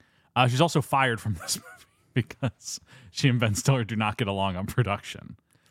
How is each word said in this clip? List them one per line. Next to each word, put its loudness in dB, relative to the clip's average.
Uh, 4
she's 2
also 4
fired 0
from -4
<laughs> -10
this -4
movie -18
because -4
she 2
and 2
Ben 2
Stiller 2
do -6
not 0
get -2
along 0
on -6
production. -4